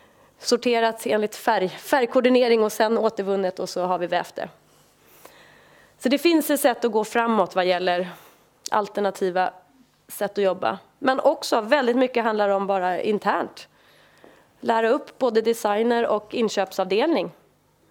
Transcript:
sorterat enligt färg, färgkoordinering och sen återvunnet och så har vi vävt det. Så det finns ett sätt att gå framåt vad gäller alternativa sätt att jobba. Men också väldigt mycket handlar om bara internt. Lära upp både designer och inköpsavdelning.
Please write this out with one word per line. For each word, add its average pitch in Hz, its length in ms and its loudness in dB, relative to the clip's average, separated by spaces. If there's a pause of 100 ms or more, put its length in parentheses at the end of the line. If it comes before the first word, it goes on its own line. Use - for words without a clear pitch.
(380)
sorterat 226 680 0
enligt 214 300 -2
färg, 196 320 0
färgkoordinering 247 920 2
och 214 100 0
sen 226 260 2
återvunnet 196 600 -2
och 185 100 -6
så 185 140 -6
har 175 160 0
vi 175 80 -2
vävt 170 280 -4
det. - 140 -8 (1500)
Så - 100 -4
det 277 100 2
finns 320 320 2
ett 285 100 2
sätt 247 240 2
att 240 80 0
gå 214 120 0
framåt 220 500 0
vad 185 120 2
gäller 180 420 0 (640)
alternativa 196 840 -2 (560)
sätt 202 300 -6
att 202 60 2
jobba. 185 340 -2 (200)
Men 262 220 0
också 302 400 0
väldigt 240 360 2
mycket 247 280 0
handlar 214 240 2
om 196 180 0
bara 180 340 0
internt. - 680 -2 (920)
Lära 226 280 0
upp 262 300 -2
både 226 220 0
designer 226 640 0
och - 280 -4
inköpsavdelning. 202 960 0 (600)